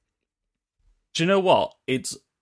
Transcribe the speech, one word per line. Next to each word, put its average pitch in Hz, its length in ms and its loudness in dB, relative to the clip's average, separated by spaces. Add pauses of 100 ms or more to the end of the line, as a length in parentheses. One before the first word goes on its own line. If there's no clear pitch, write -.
(1120)
Do 165 100 -2
you 170 40 0
know 196 120 2
what? 170 340 2 (140)
It's - 300 -6 (240)